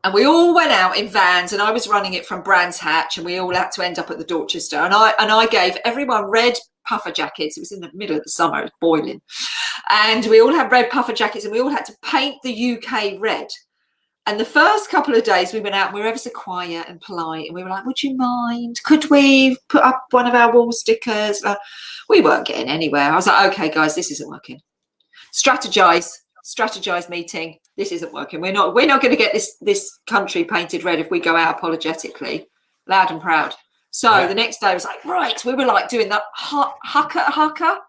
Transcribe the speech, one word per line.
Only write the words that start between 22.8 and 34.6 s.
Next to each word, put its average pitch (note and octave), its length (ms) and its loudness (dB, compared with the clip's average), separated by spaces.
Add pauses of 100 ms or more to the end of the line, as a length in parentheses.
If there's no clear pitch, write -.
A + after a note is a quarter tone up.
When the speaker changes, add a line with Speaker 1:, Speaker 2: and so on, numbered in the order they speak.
Speaker 1:
I D#3+ 40 2
was F#3 120 2
like, F#3+ 240 6
"Okay, F#3 180 -2
guys, D3+ 260 2
this F3 160 -4
isn't D3 180 -10
working. C#3 320 -18 (720)
Strategize, F#3 800 2 (340)
strategize F#3 640 -6
meeting. E3+ 480 -10 (200)
This G3 140 -6
isn't D#3+ 220 -8
working. D3 280 -10
We're F#3 100 -4
not, F#3+ 240 2
we're B3+ 120 6
not C#4 140 4
gonna B3+ 140 4
get G#3+ 180 2
this, - 280 -2
this G3+ 440 -2
country G3 380 -2
painted E3+ 400 -4
red E3+ 160 0
if D#3+ 100 -6
we F3 100 -2
go E3 160 0
out E3 220 2
apologetically, D#3+ 880 -6 (400)
loud F#3+ 220 4
and D#3+ 120 -8
proud." D#3+ 340 0 (360)
So A#3 200 2
Speaker 2:
Yeah. F#3+ 160 4
Speaker 1:
the G3 80 -4
next A#3 260 -4